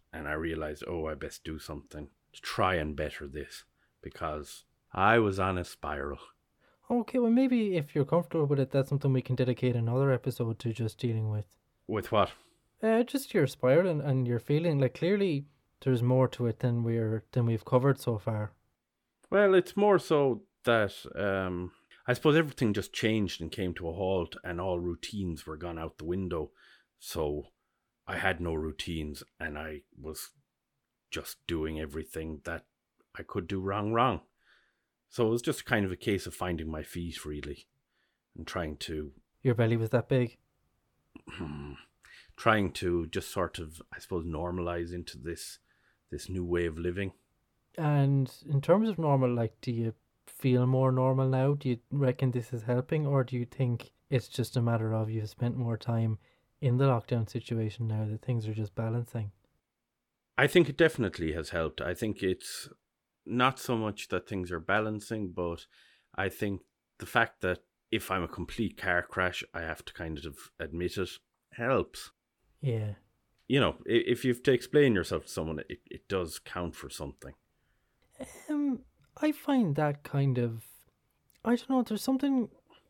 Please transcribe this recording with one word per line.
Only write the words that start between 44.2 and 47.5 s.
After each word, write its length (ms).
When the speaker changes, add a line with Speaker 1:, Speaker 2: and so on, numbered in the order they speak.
Speaker 1:
normalize 680
into 260
this, 420
this 180
new 160
way 220
of 120
living. 340